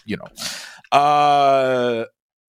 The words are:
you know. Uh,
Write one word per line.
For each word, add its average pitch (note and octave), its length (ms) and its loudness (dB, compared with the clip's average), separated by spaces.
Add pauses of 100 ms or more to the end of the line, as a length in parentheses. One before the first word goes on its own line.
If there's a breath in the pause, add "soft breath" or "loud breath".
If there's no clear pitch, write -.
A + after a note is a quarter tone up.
you G2+ 120 -8
know. - 800 -8
Uh, C#3 1080 2 (520)